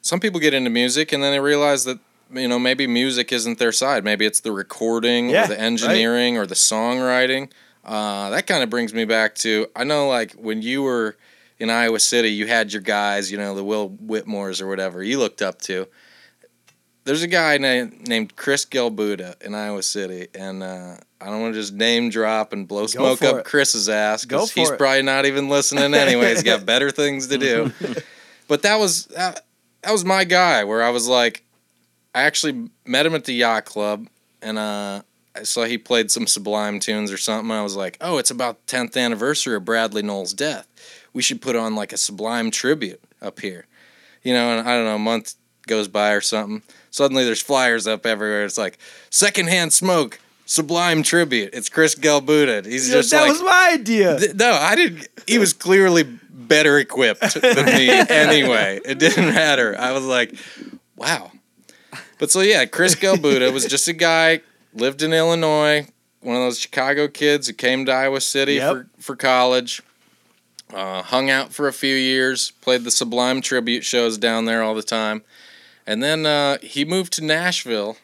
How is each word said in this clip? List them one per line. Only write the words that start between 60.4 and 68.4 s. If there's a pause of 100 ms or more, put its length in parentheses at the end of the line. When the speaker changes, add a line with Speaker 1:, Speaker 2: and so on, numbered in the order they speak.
Speaker 1:
"Wow." (840)
But
so,
yeah,
Chris
Gelbuda
was
just
a
guy, (320)
lived
in
Illinois, (340)
one
of
those
Chicago
kids
who
came
to
Iowa
City